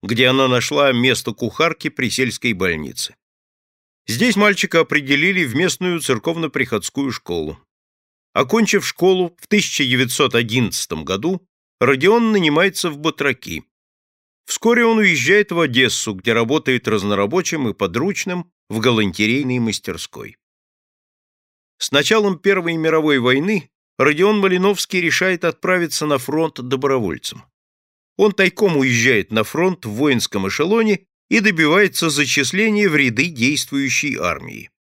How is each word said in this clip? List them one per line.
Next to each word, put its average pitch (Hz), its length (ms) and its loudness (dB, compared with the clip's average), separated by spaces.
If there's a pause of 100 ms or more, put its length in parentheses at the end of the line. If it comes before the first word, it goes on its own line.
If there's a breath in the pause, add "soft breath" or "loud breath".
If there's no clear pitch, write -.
где 120 240 2
она 131 200 4
нашла 135 440 2
место 123 420 0
кухарки 156 560 -2
при 123 220 -6
сельской 123 420 -2
больнице. 82 640 -4 (880)
Здесь 190 300 0
мальчика 196 460 2
определили 151 640 0
в 120 120 -4
местную 175 440 -2
церковно-приходскую 139 1120 -4
школу. 80 460 -6 (760)
Окончив 196 520 2
школу 185 540 0
в - 80 -20
тысяча - 360 0
девятьсот 127 520 0
одиннадцатом 110 680 -2
году, 120 400 -4 (360)
Родион 180 520 2
нанимается 175 600 0
в 143 80 -14
батраки. 139 640 -4 (840)
Вскоре 240 400 2
он 226 140 4
уезжает 190 520 2
в 170 80 -2
Одессу, 127 540 0
где 95 200 -2
работает 123 540 0
разнорабочим 107 800 0
и 101 60 -4
подручным 165 800 -4 (180)
в 113 100 -4
галантерейной 113 760 0
мастерской. - 800 -6 (1400)
С - 120 -8
началом 196 460 2
Первой 175 400 0
мировой 156 400 2
войны 139 520 0 (280)
Родион 165 420 2
Малиновский 185 600 0
решает 175 460 0
отправиться 170 600 -2
на 147 100 2
фронт 151 420 -2
добровольцем. 127 840 -2 (720)
Он 208 140 4
тайком 190 460 2
уезжает 120 540 2
на 110 120 2
фронт 170 420 -2
в 110 60 -8
воинском 110 560 0
эшелоне 202 580 0 (240)
и 220 100 2
добивается 175 720 2
зачисления 175 800 0
в 151 60 -2
ряды 139 320 2
действующей 139 880 -2
армии. 85 560 -6 (120)